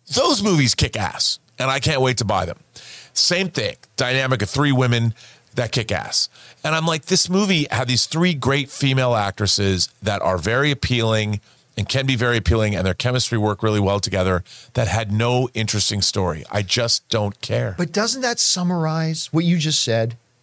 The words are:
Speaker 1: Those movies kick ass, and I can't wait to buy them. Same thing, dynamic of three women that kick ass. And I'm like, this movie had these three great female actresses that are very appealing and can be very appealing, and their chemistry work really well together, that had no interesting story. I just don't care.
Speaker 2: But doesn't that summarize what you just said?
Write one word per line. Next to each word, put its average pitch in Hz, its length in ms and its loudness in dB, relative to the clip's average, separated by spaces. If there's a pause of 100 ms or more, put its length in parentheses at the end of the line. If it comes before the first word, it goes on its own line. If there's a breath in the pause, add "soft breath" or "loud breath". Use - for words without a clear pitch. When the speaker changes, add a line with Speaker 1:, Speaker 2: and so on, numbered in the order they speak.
(140)
Speaker 1:
Those 233 300 2
movies 156 320 4
kick - 200 -2
ass, - 440 -4 (180)
and 131 140 0
I 135 80 -2
can't 139 220 0
wait 127 180 2
to 117 60 -2
buy 95 200 0
them. 85 140 -8 (540 loud breath)
Same 185 360 0
thing, 104 280 -4 (200)
dynamic 127 460 0
of 101 60 -2
three 143 220 2
women 120 440 2 (400 loud breath)
that 120 160 -4
kick 113 200 -2
ass. 69 360 -2 (380 loud breath)
And 156 100 0
I'm 160 100 0
like, 160 200 -2
this - 240 0
movie 190 420 2
had 131 160 0
these 123 200 0
three 175 260 2
great 135 360 0
female 131 460 2
actresses 98 720 0 (140)
that 101 200 -2
are 90 160 2
very 117 320 0
appealing 110 680 0 (380 soft breath)
and - 100 -2
can 135 180 -2
be 131 120 0
very 120 200 2
appealing, 110 380 2
and 92 100 -2
their 95 80 0
chemistry 123 440 -2
work 104 260 0
really 107 160 2
well 98 220 2
together, 92 420 0 (300 loud breath)
that 120 160 0
had 104 240 -2
no 123 400 2
interesting 107 480 -2
story. 87 500 -2
I 104 100 0
just 113 480 -2
don't 104 320 -2
care. 113 360 -4
Speaker 2:
But 170 160 -4
doesn't 233 280 0
that 240 180 -2
summarize 160 920 -2
what 165 140 2
you 175 120 4
just 151 240 0
said? 113 360 0 (260)